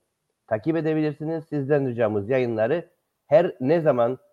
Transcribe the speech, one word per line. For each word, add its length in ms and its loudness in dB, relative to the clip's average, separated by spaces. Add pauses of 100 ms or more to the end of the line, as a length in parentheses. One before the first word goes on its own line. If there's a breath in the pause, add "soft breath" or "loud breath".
(460)
takip 300 -2
edebilirsiniz. 680 -4
Sizden 440 -2
ricamız 400 -2
yayınları 640 0 (360)
her 340 2
ne 200 2
zaman, 380 2 (140)